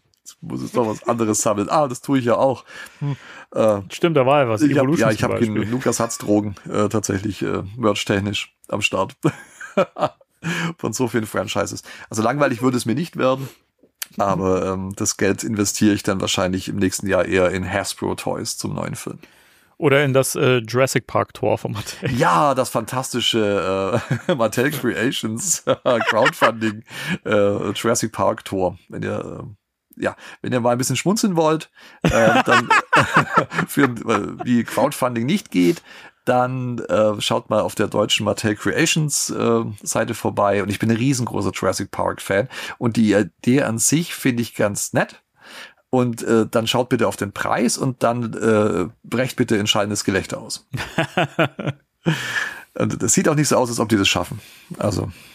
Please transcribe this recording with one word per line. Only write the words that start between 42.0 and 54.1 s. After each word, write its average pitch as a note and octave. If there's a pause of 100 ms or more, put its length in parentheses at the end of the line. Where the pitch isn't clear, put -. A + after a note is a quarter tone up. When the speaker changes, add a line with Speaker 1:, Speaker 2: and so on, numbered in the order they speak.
Speaker 1:
Fan. G2+ (300)
Und A#2
die G#2+
Idee B2
an A2+
sich E3
finde A#2+
ich A2+
ganz G#2
nett. D#3+ (640)
Und, B2
äh, A2
dann A2+
schaut B2
bitte A2+
auf G2+
den G2+
Preis -
und C3+
dann, A#2+
äh, G#2 (140)
brecht B2+
bitte A2+
entscheidendes G#2
Gelächter F#2+
aus. -
Speaker 2:
<laughs> D#3 (1300)
Speaker 1:
Und A2+
das A2+
sieht F#3+
auch D#3+
nicht C#3+
so -
aus, A#2+
als A#2
ob A2+
die A2
das G2
schaffen. F#2+ (380)